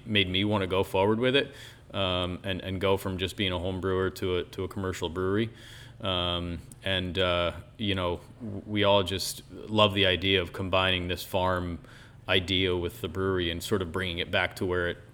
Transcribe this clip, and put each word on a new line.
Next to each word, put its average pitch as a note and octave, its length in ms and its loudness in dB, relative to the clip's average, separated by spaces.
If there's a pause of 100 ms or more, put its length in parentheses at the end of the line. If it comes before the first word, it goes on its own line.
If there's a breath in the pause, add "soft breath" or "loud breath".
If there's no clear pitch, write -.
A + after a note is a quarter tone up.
made G2+ 240 2
me F2+ 140 0
wanna G#2 240 0
go F#2 160 2
forward G2+ 360 2
with B2+ 160 2
it, - 180 0 (400 loud breath)
um, F2+ 500 -2
and, F#2+ 180 -4
and F#2+ 200 -6
go G2 160 4
from F#2+ 200 -4
just F#2 200 -4
being G2 140 0
a F2 80 -2
home F#2 200 -4
brewer F#2 320 0
to F#2 260 -2
a, F2 60 -2
to - 200 -8
a F#2 40 -4
commercial F#2 420 -4
brewery. F#2+ 400 0 (520 loud breath)
Um, F2 580 -2 (260)
and, F#2 340 -2
uh, F2 320 2 (260)
you G2+ 160 -2
know, F2+ 280 -2 (200)
w-, G2+ 240 -8
we G#2 200 0
all G2+ 180 6
just F#2+ 380 -4 (260)
love G#2+ 260 6
the G2 120 4
idea F#2 360 4
of F2 120 -6
combining F#2 560 2
this F2 140 -4
farm F2+ 560 0 (500 soft breath)
idea F#2 460 2
with F2 260 -4
the F#2+ 60 -2
brewery F2+ 440 0
and E2+ 100 -6
sort G2+ 200 0
of E2+ 100 -4
bringing F2+ 280 -2
it E2+ 120 -4
back F2+ 260 2
to G#2+ 80 -2
where F2+ 220 0
it E2+ 100 -4 (160)